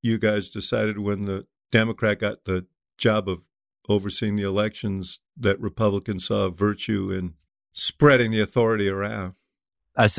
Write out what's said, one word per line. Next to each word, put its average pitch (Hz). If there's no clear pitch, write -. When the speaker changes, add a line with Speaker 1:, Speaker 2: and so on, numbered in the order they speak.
Speaker 1:
you 113
guys 104
decided 107
when 101
the 98
Democrat 110
got 104
the 92
job 107
of 90
overseeing 104
the 104
elections 98
that 107
Republicans 101
saw 101
virtue 98
in 92
spreading 123
the 110
authority 110
around. 98
Speaker 2:
A, 120